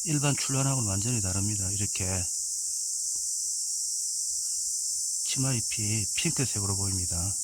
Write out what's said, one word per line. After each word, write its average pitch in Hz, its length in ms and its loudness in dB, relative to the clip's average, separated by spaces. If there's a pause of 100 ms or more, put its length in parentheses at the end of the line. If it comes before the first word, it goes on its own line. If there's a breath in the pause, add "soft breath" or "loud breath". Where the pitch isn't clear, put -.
일반 147 320 2
출란하고는 135 540 2
완전히 107 320 2
다릅니다. 98 500 0
이렇게 95 540 0 (3000 loud breath)
치마잎이 110 800 0 (100)
핑크색으로 107 600 0
보입니다. 95 580 0 (100)